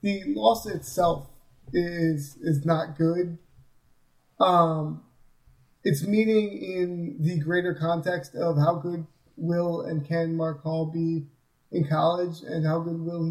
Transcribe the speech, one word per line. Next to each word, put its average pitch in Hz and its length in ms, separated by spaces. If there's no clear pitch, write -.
The 196 260
loss 226 380
itself 175 600
is, 165 680
is 151 240
not 160 320
good. 170 400
Um, 160 640
it's 160 220
meaning 214 520
in 180 640
the 165 200
greater 175 340
context 165 640
of 170 220
how 156 180
good 170 300
will 170 440
and 156 260
can 165 280
Mark 160 280
Hall 160 240
be 165 380
in 151 160
college, 165 540
and 160 240
how 156 140
good 165 200
will 165 300